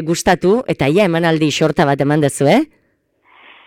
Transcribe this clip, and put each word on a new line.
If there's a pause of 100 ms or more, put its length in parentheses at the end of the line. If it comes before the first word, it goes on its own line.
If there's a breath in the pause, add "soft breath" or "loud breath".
gustatu,
eta
ia
emanaldi
xorta
bat
eman
dezu,
eh? (1040 soft breath)